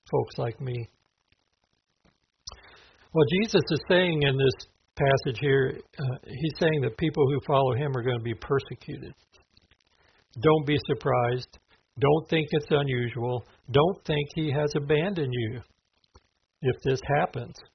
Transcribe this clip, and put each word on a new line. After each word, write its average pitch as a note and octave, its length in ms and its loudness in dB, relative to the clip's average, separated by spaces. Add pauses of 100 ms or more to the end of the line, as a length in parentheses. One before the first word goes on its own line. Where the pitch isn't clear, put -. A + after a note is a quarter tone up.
(100)
folks C3 280 -2
like B2 200 -6
me. B2 300 -8 (2250)
What D#3 160 6
Jesus G3 420 4
is D3 180 2
saying F3 340 4
in C3+ 160 2
this C3+ 300 0 (280)
passage C3+ 420 2
here, C3+ 440 0 (160)
uh, B2+ 260 -4
he's C#3 340 -6
saying D#3 220 2
that B2 160 -2
people D#3 320 2
who C#3 180 0
follow C3+ 280 2
him C#3 200 -2
are B2 80 -4
gonna B2 160 -2
be A2+ 160 -4
persecuted. C3 760 -6 (1300)
Don't D#3 260 4
be D3 200 2
surprised. B2+ 720 -2 (400)
Don't D3 320 2
think D#3 220 0
it's D3+ 180 -2
unusual. B2 760 -2 (240)
Don't D#3 360 2
think D3 280 -2
he D#3 160 -2
has D3+ 240 -2
abandoned D3+ 580 0
you A2+ 280 -4 (1040)
if B2+ 220 0
this C3 160 0 (180)
happens A#2+ 360 -4 (200)